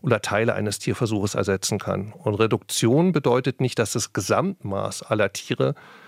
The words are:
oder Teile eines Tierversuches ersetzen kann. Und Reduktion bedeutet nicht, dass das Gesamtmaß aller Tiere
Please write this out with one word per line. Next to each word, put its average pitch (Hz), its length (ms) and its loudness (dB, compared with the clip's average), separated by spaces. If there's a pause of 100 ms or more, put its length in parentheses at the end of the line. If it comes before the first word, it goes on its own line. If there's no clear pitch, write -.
oder 113 200 2
Teile 110 320 0
eines 101 260 -2
Tierversuches 104 560 -2
ersetzen 98 440 0
kann. 98 340 -4
Und 107 220 -2
Reduktion 120 760 2
bedeutet 131 480 0
nicht, 127 180 0
dass 110 140 0
das - 220 -4
Gesamtmaß 104 880 -2
aller 104 300 0
Tiere 131 420 -2 (320)